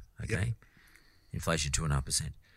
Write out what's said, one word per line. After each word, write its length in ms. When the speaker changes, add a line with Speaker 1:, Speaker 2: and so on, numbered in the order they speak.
Speaker 1:
okay? 120
Speaker 2:
Yep. 200
Speaker 1:
Inflation 400
two 120
and 80
a 40
half 80
percent. 300